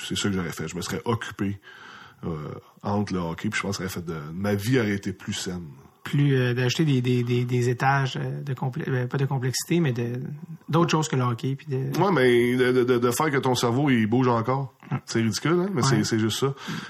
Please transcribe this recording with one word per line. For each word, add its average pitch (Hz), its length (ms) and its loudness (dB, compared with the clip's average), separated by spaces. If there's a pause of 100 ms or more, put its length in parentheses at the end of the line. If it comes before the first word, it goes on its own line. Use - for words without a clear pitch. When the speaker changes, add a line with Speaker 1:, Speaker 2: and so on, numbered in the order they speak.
Speaker 1:
c'est 92 100 -6
ça 107 120 -2
que 95 60 -2
j'aurais 85 160 -4
fait. 80 160 -8
Je 82 80 -10
me 87 60 -6
serais 92 240 -6
occupé, 104 540 -4 (680)
euh, 76 240 -6 (340)
entre 104 300 -2
le 92 60 -2
hockey, 85 300 -6
puis - 80 -4
je - 60 -4
pense 95 140 -4
que 90 100 -6
ça 92 120 -10
aurait 82 60 -10
fait - 0 -
de... 82 120 -6 (160)
ma 101 220 -2
vie 113 240 2
aurait 107 140 2
été 98 200 -4
plus - 200 -8
saine. 90 340 -8 (360)
Speaker 2:
Plus, 143 320 2
euh, 123 200 2
d'ajouter 127 300 0
des, 135 160 2
des, 123 220 2
des, 123 220 0
des 123 240 0
étages, 135 500 0
euh, 139 220 -6
de 143 140 -6
complé-, 131 320 -4
euh, 127 200 0
pas 143 100 -2
de 135 80 0
complexité, 131 540 0
mais 151 140 2
de, 120 260 -4 (480)
d'autres 165 220 4
choses 156 180 2
que - 80 -2
le 127 80 2
hockey, 123 320 -2
puis - 120 -12
de 135 320 -4
Speaker 1:
Ouais, 190 120 4
mais 123 440 6
de, 127 160 4
de, 127 120 6
de, 123 140 4
de 123 140 4
faire 151 180 2
que 139 80 2
ton 127 160 2
cerveau, 123 380 2
il 113 160 4
bouge 123 200 4
encore. 123 460 0 (180)
Speaker 2:
Ouais. 135 140 0
Speaker 1:
C'est - 160 -2
ridicule, 113 380 0
hein, 185 140 0
mais 120 100 0
Speaker 2:
Ouais. 131 60 2
Speaker 1:
c'est, 107 140 4
c'est 113 160 0
juste 110 200 0
ça. 139 140 0 (360)